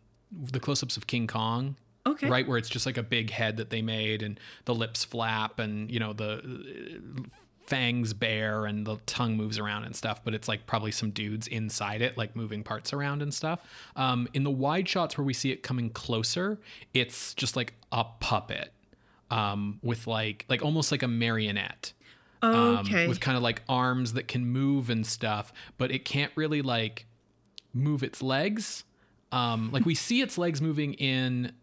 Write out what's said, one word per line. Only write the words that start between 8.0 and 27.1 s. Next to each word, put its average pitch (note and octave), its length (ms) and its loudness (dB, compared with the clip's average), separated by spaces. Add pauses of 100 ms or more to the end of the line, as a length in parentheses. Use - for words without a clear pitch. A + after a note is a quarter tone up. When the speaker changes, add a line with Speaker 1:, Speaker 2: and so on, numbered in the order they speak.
Speaker 1:
bare G#2+ 520 0
and G#2 220 -2
the G#2+ 180 -2
tongue A2+ 320 2
moves G#2+ 220 -2
around G#2 240 -2
and A2+ 120 -8
stuff, - 280 -4
but G#2+ 100 -2
it's, G#2+ 140 -4
like, G#2+ 180 -2
probably G#2+ 260 0
some G#2+ 200 -2
dudes G#2+ 340 -4
inside G#2+ 560 -4
it, B2 160 0
like, A2 180 -4
moving G#2+ 280 -4
parts - 300 -6
around C#3+ 280 -2
and D3 100 -2
stuff. D#3+ 300 -2 (340)
Um, B2+ 380 2
in C3+ 100 2
the C#3+ 60 2
wide C#3+ 400 2
shots E3+ 300 0
where C#3+ 40 0
we C#3 120 2
see C3 160 0
it B2+ 100 -4
coming A#2+ 300 -2
closer, F3 680 0 (360)
it's - 400 0
just, - 200 0
like, A#2+ 180 -2 (180)
a A#2 120 4 (160)
puppet, - 540 -2 (560)
um, G2+ 540 0
with, A#2 240 -2
like, A2 420 -2
like, B2 140 2
almost D3+ 280 2
like C#3 120 0
a B2+ 40 2
marionette. A2 840 0 (480)
Um, A#3 380 6
Speaker 2:
Okay. G3 280 2
Speaker 1:
with F3 140 0
kinda, B2+ 180 2
like, A#2 300 2
arms B2+ 440 2
that - 140 -2
can B2 200 0
move C3+ 420 2
and A2+ 160 2
stuff, G#2+ 480 -2 (240)
but B2+ 140 0
it C3 120 -2
can't C#3+ 320 0
really, D3+ 280 2
like, A2+ 420 0 (680)